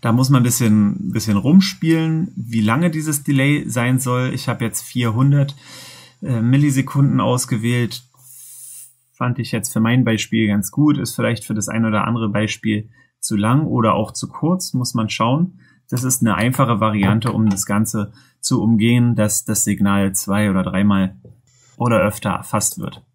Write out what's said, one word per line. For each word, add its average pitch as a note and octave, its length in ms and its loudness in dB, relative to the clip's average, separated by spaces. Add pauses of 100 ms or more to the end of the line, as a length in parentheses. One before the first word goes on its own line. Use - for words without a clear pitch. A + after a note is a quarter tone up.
Da A#2+ 120 0
muss B2+ 160 2
man C3+ 140 6
ein - 20 4
bisschen, G#2+ 680 2
bisschen G#2+ 240 0
rumspielen, D#3+ 1000 2
wie A2+ 240 -4
lange B2+ 300 2
dieses D#3 320 -4
Delay C#3+ 460 2
sein B2 320 0
soll. B2+ 340 -2
Ich - 140 -6
habe A#2+ 160 -2
jetzt - 180 -6
vierhundert, C3 720 0 (640)
äh, A#2 220 -4
Millisekunden C#3 800 2
ausgewählt. A#2+ 840 -2 (1120)
Fand B2 240 -2
ich A2+ 120 -6
jetzt A2+ 220 -6
für A2 80 -2
mein A#2+ 240 4
Beispiel A2+ 420 0
ganz G#2 240 -2
gut, D3 280 2
ist - 160 -6
vielleicht A2+ 300 -2
für A2+ 100 -6
das G#2 140 -4
ein A2+ 180 -2
oder G#2+ 200 0
andere A2+ 220 -2
Beispiel G#2+ 600 -4 (280)
zu - 180 -6
lang A#2 260 2
oder A#2 320 2
auch G#2+ 180 -2
zu - 160 -10
kurz, F3+ 460 -4
muss B2+ 180 -2
man A2 160 -2
schauen. C#3 520 -2 (280)
Das B2 160 -4
ist B2+ 160 -2
eine A2+ 140 2
einfache A#2 460 0
Variante, G#2+ 520 2
um A2 160 2
das F#2+ 160 -2
Ganze G#2 480 -2 (280)
zu B2 220 0
umgehen, A#2 520 4
dass G#2+ 320 -2
das - 180 -2
Signal G2 500 0
zwei- G2+ 360 0
oder F#2+ 120 0
dreimal F#2+ 540 0 (640)
oder A2+ 220 2
öfter G#2 300 0
erfasst - 480 -4
wird. - 240 -10 (120)